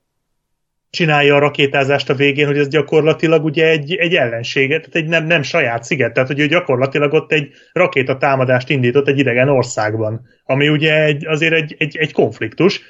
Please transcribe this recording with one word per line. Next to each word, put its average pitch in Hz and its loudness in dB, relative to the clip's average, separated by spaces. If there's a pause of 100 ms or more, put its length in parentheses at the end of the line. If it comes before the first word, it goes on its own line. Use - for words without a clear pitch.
(920)
csinálja 147 2
a 143 4
rakétázást 139 0
a 143 0
végén, 143 0
hogy 143 0
ez 143 0
gyakorlatilag 156 2
ugye 160 0
egy, 160 -2
egy 175 -2
ellensége, 135 -2
tehát - -14
egy 165 -2
nem, 160 0
nem 165 2
saját 123 -2
sziget, 123 -2
tehát 127 0
hogy 139 -4
ő 151 2
gyakorlatilag 143 0
ott 156 0
egy 156 -2 (220)
rakétatámadást 131 0
indított 135 0
egy 139 0
idegen 127 2
országban, 110 -2 (180)
ami 139 0
ugye 156 2
egy, 151 0
azért 160 0
egy, 160 -2
egy, 156 -4
egy 156 -2
konfliktus, 123 -2